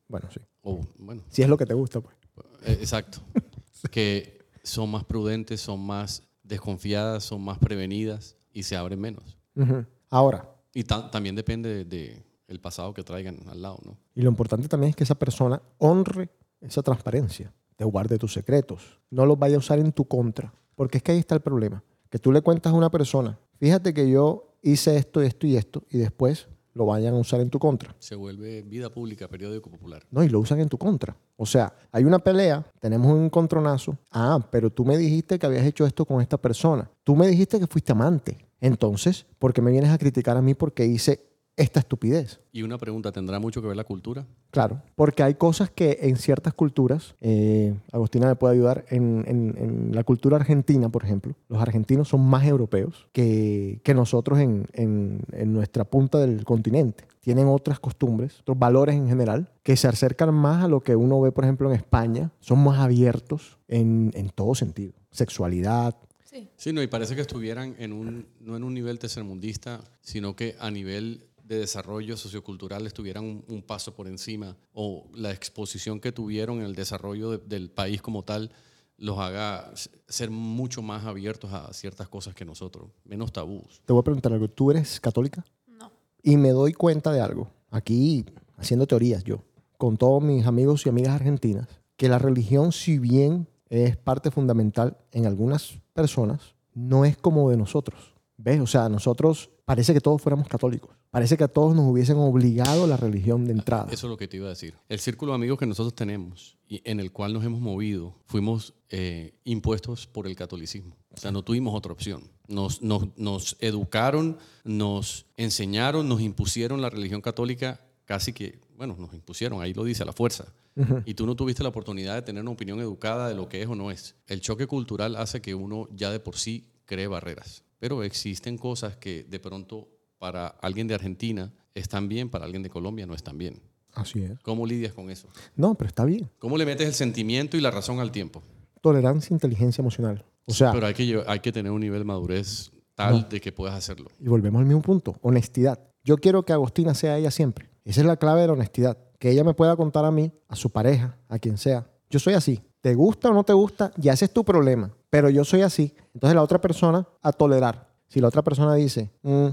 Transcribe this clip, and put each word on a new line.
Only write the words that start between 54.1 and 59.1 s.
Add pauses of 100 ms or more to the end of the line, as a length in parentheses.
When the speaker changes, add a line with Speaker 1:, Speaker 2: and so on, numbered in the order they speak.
Speaker 1:
en,
en, (120)
en
nuestra
punta
del
continente. (160)
Tienen
otras
costumbres,
otros
valores
en
general, (120)